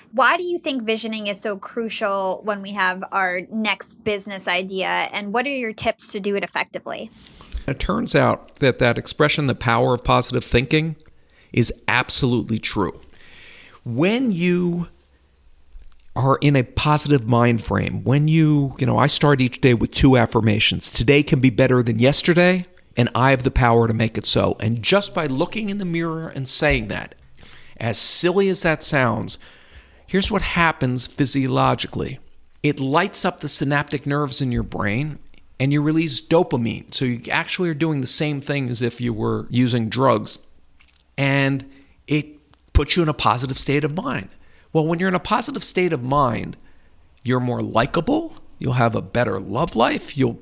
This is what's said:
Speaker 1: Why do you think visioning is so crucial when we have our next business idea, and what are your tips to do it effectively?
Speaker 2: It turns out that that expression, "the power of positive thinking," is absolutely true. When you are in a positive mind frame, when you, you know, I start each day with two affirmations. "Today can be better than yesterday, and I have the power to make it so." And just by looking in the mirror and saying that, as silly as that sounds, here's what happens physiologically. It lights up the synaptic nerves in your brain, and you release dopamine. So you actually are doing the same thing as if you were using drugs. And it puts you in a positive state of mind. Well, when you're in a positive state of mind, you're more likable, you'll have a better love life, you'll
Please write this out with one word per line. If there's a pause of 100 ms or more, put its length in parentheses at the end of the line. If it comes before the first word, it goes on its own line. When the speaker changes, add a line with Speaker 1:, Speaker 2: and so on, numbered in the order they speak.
(100)
Speaker 1:
Why
do
you
think
visioning
is
so
crucial
when
we
have
our
next
business
idea,
and
what
are
your
tips
to
do
it
effectively? (580)
Speaker 2:
It
turns
out
that
that
expression,
"the
power
of
positive
thinking," (560)
is (140)
absolutely
true. (840)
When
you (1300)
are
in
a
positive
mind
frame,
when
you,
you
know,
I
start
each
day
with
two
affirmations.
"Today
can
be
better
than
yesterday, (320)
and
I
have
the
power
to
make
it
so."
And
just
by
looking
in
the
mirror
and
saying
that, (640)
as
silly
as
that
sounds, (680)
here's
what
happens
physiologically. (440)
It
lights
up
the
synaptic
nerves
in
your
brain, (400)
and
you
release
dopamine.
So
you
actually
are
doing
the
same
thing
as
if
you
were
using
drugs. (760)
And (420)
it (480)
puts
you
in
a
positive
state
of
mind. (440)
Well,
when
you're
in
a
positive
state
of
mind, (640)
you're
more
likable, (220)
you'll
have
a
better
love
life,
you'll